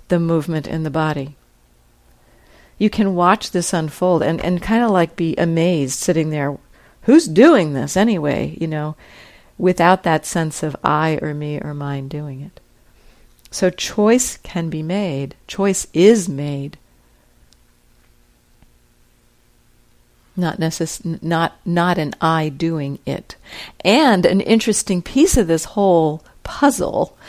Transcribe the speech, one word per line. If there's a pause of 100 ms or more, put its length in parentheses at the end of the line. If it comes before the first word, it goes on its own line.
the
movement
in
the
body. (1400)
You
can
watch
this
unfold
and,
and
kinda,
like,
be
amazed
sitting
there, (440)
"Who's
doing
this
anyway?"
you
know, (640)
without
that
sense
of
I
or
me
or
mine
doing
it. (920)
So
choice
can
be
made. (100)
Choice
is
made. (3500)
Not
necess-,
n-,
not,
not
an
I
doing
it. (460)
And
an
interesting
piece
of
this
whole (200)
puzzle, (120)